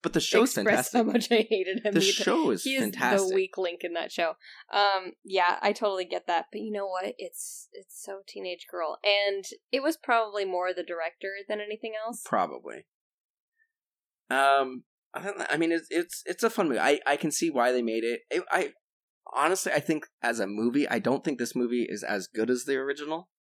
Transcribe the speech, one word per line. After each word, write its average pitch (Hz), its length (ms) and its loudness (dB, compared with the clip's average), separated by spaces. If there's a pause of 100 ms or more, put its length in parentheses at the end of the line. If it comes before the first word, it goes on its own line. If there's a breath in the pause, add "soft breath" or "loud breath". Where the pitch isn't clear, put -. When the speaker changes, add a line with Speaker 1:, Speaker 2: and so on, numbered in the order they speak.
Speaker 1:
But - 120 -4
the 160 80 4
show's - 360 4
Speaker 2:
expressed 220 360 2
Speaker 1:
fantastic. - 40 4
Speaker 2:
how 233 60 6
much 226 280 2
I 220 180 4
hated 190 360 -2
him. 208 80 0
Speaker 1:
The - 60 6
Speaker 2:
He, 196 120 4
Speaker 1:
show 196 400 2
is 95 120 0
Speaker 2:
he 269 120 -2
is 269 80 2
Speaker 1:
fantastic. 196 460 2
Speaker 2:
the 190 60 0
weak 190 220 0
link 175 260 -4
in 170 100 -6
that 165 200 -6
show. 165 220 -2 (360 loud breath)
Um, 196 420 2 (120)
yeah, 185 360 2
I 202 120 2
totally 190 320 0
get - 220 -6
that. 175 260 0
But 214 80 -8
you 220 100 -6
know 196 160 -4
what? 185 300 -4
It's, - 560 -12
it's - 280 -18
so 196 260 -12
teenage 180 440 -10
girl, 170 320 -4
and 202 400 4 (300)
it 269 100 0
was 320 140 0
probably 208 480 0
more 180 280 -2
the 180 100 -4
director 175 500 -6 (160)
than 214 100 -4
anything 214 420 -8
else. 226 240 -8
Speaker 1:
Probably. 62 600 -2 (1400)
Um, 135 540 4 (300)
I 139 100 -8
don't 196 160 -8
know. - 100 -4
I - 80 0
mean, 165 140 2
it's, 165 180 -2
it's, - 360 -4
it's - 180 -4
a 226 60 2
fun 180 200 0
movie. 110 100 0
I, 135 260 4
I 143 120 2
can 151 140 -2
see 165 180 0
why 127 220 2
they 123 100 2
made 113 220 -2
it. 117 260 -2
It, 165 200 -2
I 170 220 0 (640)
honestly, 160 400 2
I 147 60 4
think 156 260 -2 (160)
as 117 180 -2
a 98 80 0
movie, 117 400 0
I 117 120 0
don't 127 240 0
think 143 140 -2
this 120 180 -6
movie 120 320 0
is 101 160 -8
as 98 240 -4
good 110 220 -2
as 127 160 0
the 139 120 0
original. 147 520 -6 (140)